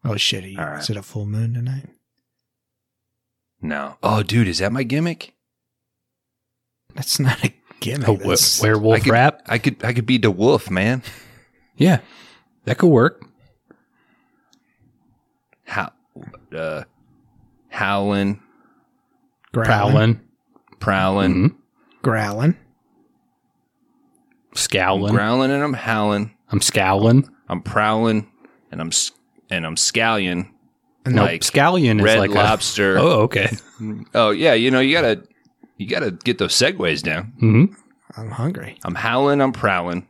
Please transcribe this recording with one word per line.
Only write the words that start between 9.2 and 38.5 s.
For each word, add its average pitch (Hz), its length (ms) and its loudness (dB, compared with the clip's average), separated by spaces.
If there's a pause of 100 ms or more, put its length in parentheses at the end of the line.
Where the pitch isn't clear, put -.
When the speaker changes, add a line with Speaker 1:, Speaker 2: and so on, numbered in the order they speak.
Speaker 2:
I 117 120 -2
could, 120 260 -4
I 123 80 -2
could 117 140 -2
be 127 120 2
the 110 120 2
wolf, 104 400 2
man. 107 320 0 (760)
Speaker 3:
Yeah. 175 240 4 (640)
That - 140 -4
could 180 100 4
work. 139 360 4 (2500)
Speaker 2:
How, - 280 -8 (640)
uh, 78 260 -8 (840)
howling. 101 720 -2 (1120)
Speaker 1:
Growling. 113 140 -2
Speaker 3:
Prowling. 110 540 4 (600)
Speaker 2:
Prowling. 95 540 2
Speaker 3:
Mm-hmm. 104 220 2 (460)
Speaker 1:
Growling. 110 540 -2 (2000)
Speaker 3:
Scowling. 95 560 -2
Speaker 2:
I'm 110 60 2
growling 123 360 0
and 139 100 -2
I'm 147 100 -4
howling. 107 640 -2 (160)
Speaker 3:
I'm 98 100 -2
scowling. 107 680 2 (200)
Speaker 2:
I'm 90 140 -8
prowling 110 680 0 (440)
and - 80 -12
I'm 82 80 -8
s-, - 240 -4 (380)
and 90 140 -4
I'm 80 120 -6
scallion. 98 760 -2 (540)
Speaker 1:
And 127 100 -2
Speaker 3:
No, 110 100 4
Speaker 2:
Like 85 180 -2
Speaker 3:
scallion 143 560 2
is 101 60 4
Speaker 2:
Red 110 140 4
Speaker 3:
like 98 120 2
a 101 40 -2
Speaker 2:
Lobster. 104 640 2
Speaker 3:
Oh, 107 240 4
okay. 110 280 0 (640)
Speaker 2:
Oh, 113 160 2
yeah. 143 240 2
You 120 160 2
know, 127 100 2
you 135 120 2
gotta, 120 300 0 (540)
you 98 120 -10
gotta 123 220 -4
get 113 280 -4
those 92 160 -2
segues 123 480 0
down. 87 380 -6
Speaker 3:
Mm-hmm. 117 340 4 (460)
Speaker 1:
I'm 110 100 -12
hungry. 139 540 -8